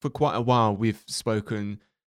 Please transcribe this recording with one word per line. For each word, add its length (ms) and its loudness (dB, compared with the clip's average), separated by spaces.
for 80 -4
quite 260 0
a 60 0
while, 340 4
we've 300 0
spoken 760 -4